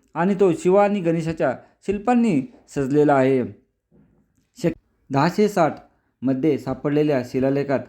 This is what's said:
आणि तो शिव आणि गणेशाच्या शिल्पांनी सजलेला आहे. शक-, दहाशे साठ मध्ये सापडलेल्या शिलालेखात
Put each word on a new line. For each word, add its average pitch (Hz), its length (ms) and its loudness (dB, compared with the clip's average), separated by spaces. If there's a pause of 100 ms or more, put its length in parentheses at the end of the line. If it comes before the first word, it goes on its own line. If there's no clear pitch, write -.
(140)
आणि 180 260 0
तो 196 120 4
शिव 180 240 0
आणि 202 240 2
गणेशाच्या 165 580 -2 (300)
शिल्पांनी 208 540 0 (340)
सजलेला 147 380 2
आहे. 131 300 2 (1200)
शक-, 170 180 -2 (320)
दहाशे 175 380 2
साठ 170 260 0 (460)
मध्ये 135 360 0
सापडलेल्या 143 680 -2
शिलालेखात 139 640 -2